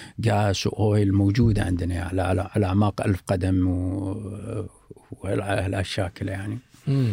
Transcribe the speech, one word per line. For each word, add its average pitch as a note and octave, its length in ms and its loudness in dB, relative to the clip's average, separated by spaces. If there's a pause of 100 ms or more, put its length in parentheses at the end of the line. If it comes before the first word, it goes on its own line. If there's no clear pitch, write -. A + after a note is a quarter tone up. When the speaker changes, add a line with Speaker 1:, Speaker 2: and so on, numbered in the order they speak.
(280)
Speaker 1:
غاز G#2 400 2
وأويل G#2 460 2
موجودة G2+ 500 4
عندنا F2 320 -2
يعني F2 140 -4
على، F#2 120 -2
على، F#2 340 0
على G#2 100 2
أعماق G2+ 360 2
ألف G#2 260 0
قدم F#2 400 2
و-، G2 1000 -4 (420)
وهالأشياء F#2+ 1000 -2
كلها G2 240 -8
يعني. G2+ 240 -8 (300)
Speaker 2:
مم. C3+ 260 2